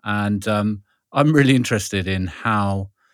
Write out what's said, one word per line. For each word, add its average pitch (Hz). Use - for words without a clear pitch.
And, 104
um, 104
I'm 147
really 135
interested 101
in 92
how 101